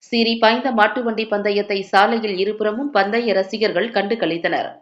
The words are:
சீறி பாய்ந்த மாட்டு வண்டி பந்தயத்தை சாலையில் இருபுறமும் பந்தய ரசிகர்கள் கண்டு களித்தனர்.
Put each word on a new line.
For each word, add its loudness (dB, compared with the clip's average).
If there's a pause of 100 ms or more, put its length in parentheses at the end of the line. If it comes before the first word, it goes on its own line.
சீறி 0
பாய்ந்த 2
மாட்டு 2
வண்டி -4
பந்தயத்தை -2
சாலையில் 2
இருபுறமும் -2
பந்தய 2
ரசிகர்கள் 0
கண்டு 0
களித்தனர். -2 (100)